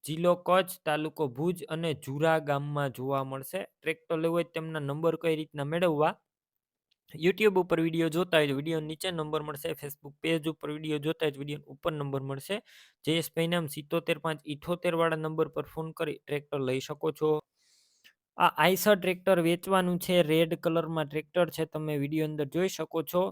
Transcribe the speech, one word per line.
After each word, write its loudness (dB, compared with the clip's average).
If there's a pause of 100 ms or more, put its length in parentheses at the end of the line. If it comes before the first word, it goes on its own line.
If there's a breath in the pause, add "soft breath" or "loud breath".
જિલ્લો 2 (160)
કચ્છ, 2 (100)
તાલુકો 0 (120)
ભુજ -2 (180)
અને -2 (140)
જુરા 2 (100)
ગામમાં -2
જોવા -2
મળશે. -8 (200)
ટ્રેક્ટર -4
લેવું 2
હોય -2
તેમના -4
નંબર 2
કઈ 2
રીતના -6
મેળવવા? 2 (1000)
YouTube 4
ઉપર 2
વીડિયો 2
જોતા 2
હોય 4
તો 0
વીડિયો -2
નીચે -6
નંબર -2
મળશે. -6 (100)
Facebook -14
પેજ 0
ઉપર -8
વીડિયો -4
જોતા -2
હોય 0
તો -14
વીડિયો -10
ઉપર -4
નંબર -4
મળશે. -6 (480 loud breath)
જયેશભાઈ 0
નામ 0
સિત્તોતેર -2
પાંચ -2 (120)
ઈઠોતેર -2
વાળા 2
નંબર 0
પર -4
ફોન -8 (100)
કરી -4
ટ્રેક્ટર -4
લઈ 0
શકો -4
છો. 2 (1080 soft breath)
આ 6 (140)
આઈસર 6
ટ્રેક્ટર 2
વેચવાનું 2
છે. 2 (140)
રેડ 4 (120)
કલરમાં 0
ટ્રેક્ટર 0 (100)
છે, 0
તમે -4
વીડિયો 0
અંદર -2
જોઈ 2
શકો -4 (100)
છો. 2